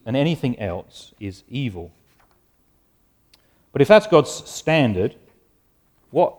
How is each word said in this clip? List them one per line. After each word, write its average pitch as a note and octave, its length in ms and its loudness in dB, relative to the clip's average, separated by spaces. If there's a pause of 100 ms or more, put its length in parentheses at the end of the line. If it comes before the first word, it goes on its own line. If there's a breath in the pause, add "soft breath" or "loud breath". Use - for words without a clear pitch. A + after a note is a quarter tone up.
and A#2 120 -4
anything C#3+ 440 -2
else - 580 -10
is G2 300 -12
evil. F#2+ 440 -10 (1800)
But C3+ 100 2
if C3+ 60 0
that's G#3 180 6
God's D#3 240 4
standard, - 840 -2 (960)
what D3+ 280 0